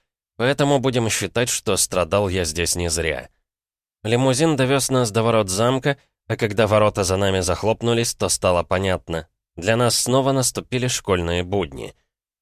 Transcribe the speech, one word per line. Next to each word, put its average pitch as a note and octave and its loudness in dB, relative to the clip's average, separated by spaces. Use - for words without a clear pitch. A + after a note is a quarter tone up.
Поэтому C#3 2
будем A#2+ 0
считать, A#2 -2
что - -2
страдал F2+ 0
я F2+ -2
здесь D#2+ -2
не F2 -2
зря. D#2+ -4
Лимузин C3 2
довез C3 0
нас B2 0
до A2 0
ворот A2 2
замка, B2+ 0
а A2 -4
когда G#2+ 0
ворота G#2 4
за F#2 0
нами F#2+ 2
захлопнулись, A2+ 0
то F#2+ -2
стало F2+ 2
понятно. F2+ -2
Для G2 0
нас A#2+ 2
снова C3 2
наступили B2 -2
школьные F2 -2
будни. F2 -6